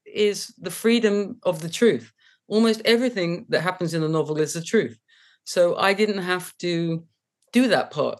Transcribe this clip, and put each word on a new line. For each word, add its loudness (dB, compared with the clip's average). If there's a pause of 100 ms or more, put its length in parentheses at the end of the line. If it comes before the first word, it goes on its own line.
is -2
the -10
freedom 0
of -2
the -8
truth. 2 (360)
Almost 2
everything 0
that 0
happens -2
in 0
the 0
novel -2
is -2
the -8
truth. 0 (460)
So 2
I 2
didn't 0
have -6
to -2 (480)
do 4
that 0
part. -4